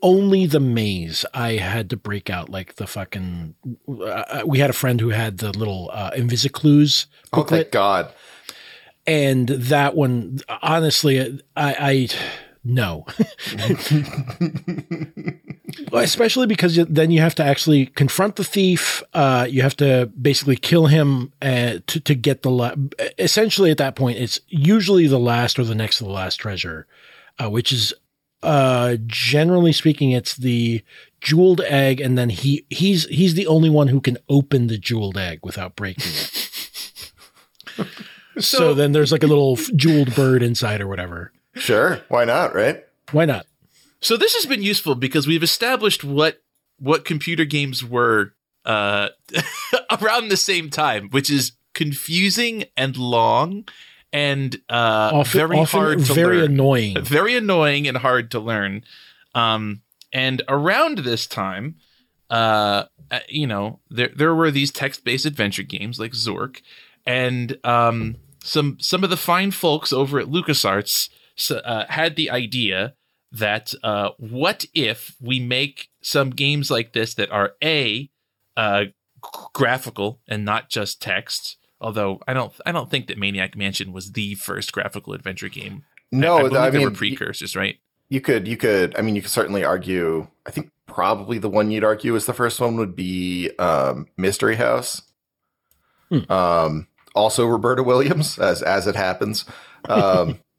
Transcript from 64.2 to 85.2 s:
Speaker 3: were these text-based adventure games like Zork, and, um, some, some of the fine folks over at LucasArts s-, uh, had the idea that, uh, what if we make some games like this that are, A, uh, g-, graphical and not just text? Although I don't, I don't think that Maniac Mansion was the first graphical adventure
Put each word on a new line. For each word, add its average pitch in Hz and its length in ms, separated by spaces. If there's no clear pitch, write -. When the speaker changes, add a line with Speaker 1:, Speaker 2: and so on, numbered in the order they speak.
Speaker 3:
were 160 180
these 139 180
text-based 127 560
adventure 101 380
games 117 340
like 110 140
Zork, 110 480
and, 127 600
um, 117 500
some, 147 360
some 185 240
of 180 60
the 180 60
fine 180 340
folks 151 420
over 139 280
at - 80
LucasArts 131 800
s-, - 140
uh, 113 380
had 156 280
the 160 140
idea 113 640
that, 107 500
uh, 104 340
what 131 480
if 117 460
we 127 180
make 127 500
some 139 300
games 139 400
like 120 240
this 113 200
that 101 160
are, 101 320
A, 139 460
uh, 104 280
g-, 98 80
graphical 117 760
and 107 180
not 107 240
just - 320
text? - 540
Although 101 460
I 131 60
don't, 123 200
I 170 80
don't 135 180
think - 180
that - 100
Maniac 98 380
Mansion 98 360
was 95 200
the 101 240
first 95 360
graphical 101 400
adventure 98 360